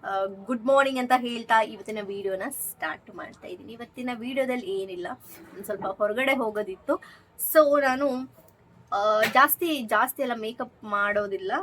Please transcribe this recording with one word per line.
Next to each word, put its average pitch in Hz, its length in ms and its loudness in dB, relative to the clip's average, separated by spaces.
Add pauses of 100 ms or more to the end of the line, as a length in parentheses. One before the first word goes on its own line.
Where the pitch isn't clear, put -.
ಆ, 196 180 0
ಗುಡ್ 214 400 -6
ಮಾರ್ನಿಂಗ್ 269 340 4
ಅಂತ 247 180 2
ಹೇಳ್ತಾ 233 440 2
ಇವತ್ತಿನ 214 420 -6
ವಿಡಿಯೋನ 196 480 -4
ಸ್ಟಾರ್ಟ್ - 640 -8
ಮಾಡ್ತಾ - 320 -16
ಇದ್ದೀನಿ. 190 260 -14
ಇವತ್ತಿನ 240 420 -10
ವಿಡಿಯೋದಲ್ಲಿ 254 520 -2
ಏನಿಲ್ಲ, 190 400 -6 (480)
ಒಂದ್ 202 100 -14
ಸ್ವಲ್ಪ - 220 -6
ಹೊರಗಡೆ 214 480 2
ಹೋಗೋದಿತ್ತು. 214 680 -2 (500)
So 294 300 6
ನಾನು, 262 480 0 (640)
ಆ, 214 280 4
ಜಾಸ್ತಿ, 277 600 4
ಜಾಸ್ತಿ 226 400 0
ಎಲ್ಲ 247 120 -2
ಮೇಕಪ್ 226 500 -8
ಮಾಡೋದಿಲ್ಲ. 202 680 -2 (100)